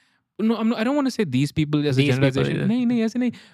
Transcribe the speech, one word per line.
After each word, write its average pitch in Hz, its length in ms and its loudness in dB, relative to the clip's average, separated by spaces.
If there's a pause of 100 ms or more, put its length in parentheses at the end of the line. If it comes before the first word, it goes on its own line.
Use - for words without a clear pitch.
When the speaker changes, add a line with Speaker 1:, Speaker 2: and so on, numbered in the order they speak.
(420)
Speaker 1:
no, 220 80 2
I'm 220 160 -2
not, 233 80 2
I 214 100 -2
don't 277 120 0
wanna 262 200 -2
say 220 80 0
these 135 280 0
people 151 220 0
as 147 60 2
a 147 40 -2
Speaker 2:
These 139 120 2
people, 127 200 4
Speaker 1:
generalization। 135 380 0
Speaker 2:
yeah। - 120 -2
Speaker 1:
नहीं, 240 200 0
नहीं, 233 160 0
ऐसे 226 160 -2
नहीं। 247 140 -2 (220)